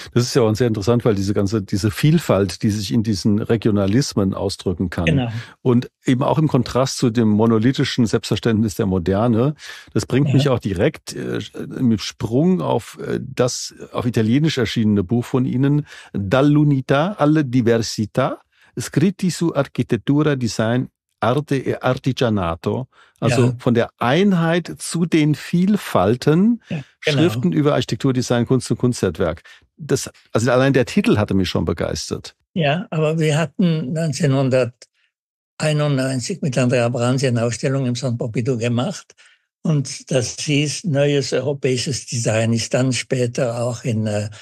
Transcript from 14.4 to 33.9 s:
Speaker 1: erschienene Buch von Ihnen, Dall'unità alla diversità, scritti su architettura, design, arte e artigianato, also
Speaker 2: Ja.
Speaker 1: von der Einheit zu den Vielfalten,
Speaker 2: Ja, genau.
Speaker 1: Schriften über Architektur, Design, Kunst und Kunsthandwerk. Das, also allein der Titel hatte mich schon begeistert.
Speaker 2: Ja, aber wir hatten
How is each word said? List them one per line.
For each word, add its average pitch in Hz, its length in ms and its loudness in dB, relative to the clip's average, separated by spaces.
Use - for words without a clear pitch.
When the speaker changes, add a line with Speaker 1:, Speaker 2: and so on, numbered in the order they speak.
Speaker 1:
erschienene 107 460 2
Buch 117 220 -2
von 127 200 -2
Ihnen, 139 400 0
Dall'unità 143 1000 2
alla 151 260 2
diversità, 117 920 0
scritti 180 520 0
su 165 220 -2
architettura, 139 840 0
design, 120 540 -2
arte 135 380 0
e 117 240 -4
artigianato, 110 1080 -2
also 120 280 2
Speaker 2:
Ja. 123 120 -2
Speaker 1:
von 123 160 0
der 113 240 2
Einheit 165 800 2
zu - 280 -2
den 151 280 4
Vielfalten, 175 1300 2
Speaker 2:
Ja, 151 160 -8
genau. 147 180 0
Speaker 1:
Schriften 156 340 2
über 156 200 2
Architektur, 131 400 0
Design, 120 340 0
Kunst 131 240 0
und 120 60 0
Kunsthandwerk. 92 680 -2
Das, 143 320 -4
also 120 200 2
allein 131 220 4
der 131 100 4
Titel - 320 2
hatte 104 180 0
mich 92 140 0
schon 95 160 -2
begeistert. - 720 -6
Speaker 2:
Ja, 160 380 -2
aber 156 280 0
wir 151 200 2
hatten 165 560 0